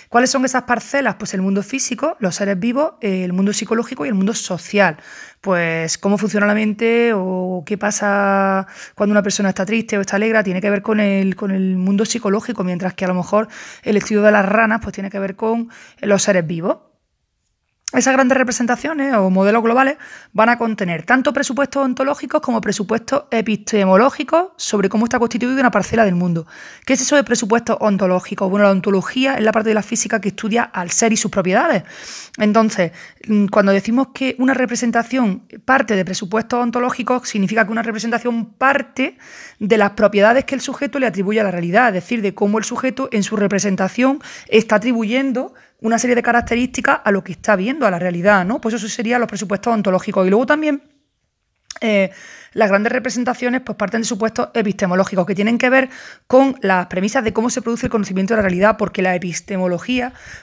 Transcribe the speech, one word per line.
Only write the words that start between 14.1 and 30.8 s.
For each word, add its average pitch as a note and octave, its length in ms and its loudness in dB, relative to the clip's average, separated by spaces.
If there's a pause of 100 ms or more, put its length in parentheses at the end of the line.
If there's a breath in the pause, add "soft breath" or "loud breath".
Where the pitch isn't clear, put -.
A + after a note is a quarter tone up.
de G#3 100 6
las G#3 140 4
ranas, A3 360 2
pues, G3 120 -10
tiene G3 160 -8
que G3 100 -8
ver G3 160 -6
con A#3 340 -4 (320 loud breath)
los G3+ 200 2
seres F#3 240 2
vivos. E3+ 320 -2 (1120)
Esas C4 220 2
grandes C4 240 4
representaciones B3+ 800 -2
o F#3+ 160 2
modelos G3+ 320 4
globales C4 340 2 (340 loud breath)
van A3 180 4
a A#3+ 100 0
contener G3 480 -4
tanto C4 260 2
presupuestos C#4 500 -2
ontológicos C4+ 560 -2
como A#3 220 -2
presupuestos A3 720 -2
epistemológicos A3 1300 2
sobre G3 320 -2
cómo A3 160 0
está B3 120 -2
constituida A#3+ 420 -2
una B3+ 120 4
parcela A3 340 2
del F#3+ 80 2
mundo. F3 320 0 (400 loud breath)
¿Qué B3+ 80 2
es - 80 0
eso C4+ 140 0
de C#4+ 80 6
presupuestos A#3 560 0
ontológicos? F#3+ 680 0
Bueno, G3+ 180 4
la G3 60 6
ontología G3+ 680 0
es G#3+ 40 0
la A3 80 4
parte G#3+ 180 0
de A3 40 2
la G#3+ 80 2
física G#3+ 400 -2
que G3+ 60 -4
estudia G#3 380 -2
al F3 260 -8